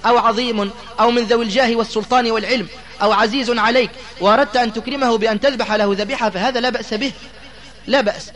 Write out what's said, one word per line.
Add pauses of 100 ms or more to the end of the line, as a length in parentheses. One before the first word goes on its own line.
أو
عظيم (280)
أو
من
ذوي
الجاه
والسلطان
والعلم (340)
أو
عزيز
عليك (300)
وأردت
أن
تكرمه
بأن
تذبح
له
ذبيحة
فهذا
لا
بأس
به، (760)
لا
بأس